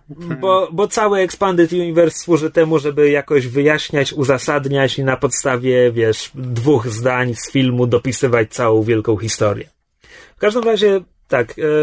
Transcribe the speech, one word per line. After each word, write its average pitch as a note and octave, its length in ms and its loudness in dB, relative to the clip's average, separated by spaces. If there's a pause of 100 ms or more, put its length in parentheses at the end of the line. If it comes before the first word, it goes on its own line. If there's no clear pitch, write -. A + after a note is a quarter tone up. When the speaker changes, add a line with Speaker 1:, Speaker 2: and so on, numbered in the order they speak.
(160)
Speaker 1:
okej. E3+ 240 -10
Speaker 2:
Bo, F#3 320 2
bo G3 160 0
cały G#3 300 0
Expanded F3+ 540 0
Universe E3+ 460 0
służy D#3+ 320 0
temu, D#3+ 280 2
żeby D3 320 2
jakoś C#3+ 360 0
wyjaśniać, C#3+ 640 0
uzasadniać C#3 840 0
i C3+ 60 -4
na C3 120 0
podstawie, B2+ 760 0
wiesz, A2+ 420 -2
dwóch B2+ 540 0
zdań B2 460 -2
z - 180 -12
filmu B2 340 2
dopisywać A#2+ 640 0
całą A2 320 2
wielką A2 340 0
historię. G#2 520 -4 (680)
W - 40 -10
każdym G#3+ 240 0
razie G#3 360 2 (280)
tak, B2 300 -2
e, - 40 -6 (200)